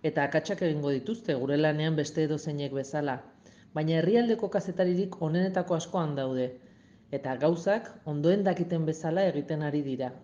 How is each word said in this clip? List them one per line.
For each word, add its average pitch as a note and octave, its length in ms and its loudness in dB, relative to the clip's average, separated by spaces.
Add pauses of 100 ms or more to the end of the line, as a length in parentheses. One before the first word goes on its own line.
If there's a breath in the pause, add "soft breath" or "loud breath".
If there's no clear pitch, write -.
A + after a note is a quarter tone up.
Eta D3 160 2
akatsak D#3 400 -2
egingo D3 300 0
dituzte F3 420 -4
gure C3+ 220 0
lanean D#3 400 2
beste D3+ 260 0
edozeinek D3 520 -4
bezala. C#3 400 -2 (580 loud breath)
Baina D#3 240 2
herrialdeko A3 520 2
kazetaririk F#3 720 0
onenetako F3+ 540 0
askoan D#3+ 400 -2
daude. C3 300 0 (680 loud breath)
Eta C3+ 240 -4
gauzak E3+ 540 2 (160)
ondoen E3 400 2
dakiten E3+ 400 0
bezala E3 420 0
egiten D3+ 380 -2
ari D3 160 0
dira C3 300 -4 (120)